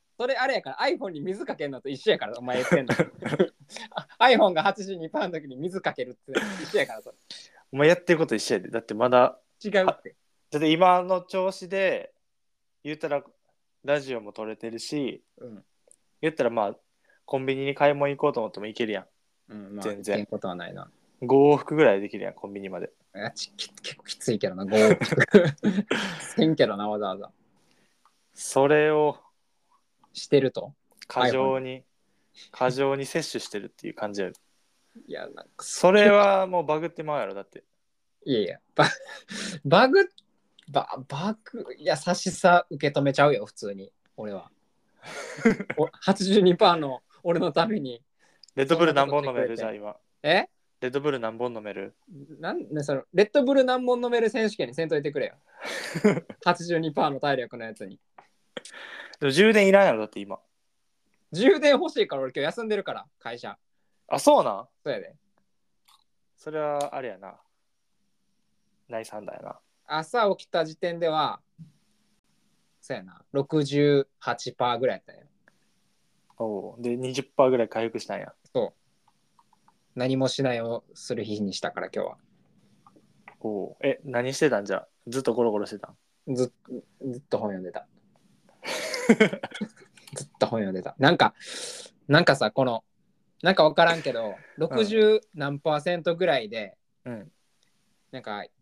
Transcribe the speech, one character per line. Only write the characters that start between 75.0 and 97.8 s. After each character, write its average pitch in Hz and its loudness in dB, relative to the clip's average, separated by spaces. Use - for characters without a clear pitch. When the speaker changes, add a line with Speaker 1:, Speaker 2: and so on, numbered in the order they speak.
Speaker 1:
た - -20
ん - -20
や。 - -20
Speaker 2:
お 101 -6
う。 120 -18
で、 120 -4
二 127 -6
十 131 -6
パ - 2
ー 131 6
ぐ 127 2
ら 117 2
い 107 -8
回 113 -4
復 113 -8
し - -16
た 101 -8
ん 98 -8
や。 - -16
Speaker 1:
そ 113 -2
う。 - -12
何 127 -2
も 131 2
し 131 -4
な 127 0
い 117 -4
を 117 -6
す - -8
る 110 -6
日 104 -6
に 98 -4
し - -8
た - -6
か - -10
ら、 90 -8
今 98 -4
日 - -6
は。 - -18
Speaker 2:
お 104 -6
う。 - -20
え、 139 -2
何 127 -4
し 135 -6
て 151 4
た 110 0
ん？ 101 -8
じ 95 -4
ゃ 92 0
あ。 - -10
ず 123 -6
っ - -6
と 117 0
ゴ 120 0
ロ 113 2
ゴ 104 -2
ロ 104 -4
し - -12
て 104 -12
た - -18
ん？ 131 -4
Speaker 1:
ず 127 0
っ、 - -12
ず 120 -12
っ - -20
と - -6
本 107 -6
読 95 -8
ん 92 -12
で 90 -10
た。 - -12
Speaker 2:
<laughs> - 0
Speaker 1:
ず - -12
っ - -20
と - 2
本 113 -2
読 98 -4
ん 92 -6
で 92 -8
た。 - -12
な 143 4
ん 175 2
か、 107 4
な 147 6
ん 175 2
か 139 6
さ、 110 0
こ 135 0
の、 120 -4
な 180 4
ん - -6
か 175 6
わ 151 4
か 170 6
ら 170 4
ん 165 -6
け 139 -4
ど、 113 -4
Speaker 2:
う - -6
ん。 95 -12
Speaker 1:
六 151 0
十 214 4
何 143 -6
パ 156 0
ー 147 -2
セ 175 -4
ン 170 -8
ト 170 0
ぐ 175 -2
ら 151 2
い 113 -8
で、 107 -12
Speaker 2:
う 123 -12
ん。 101 -14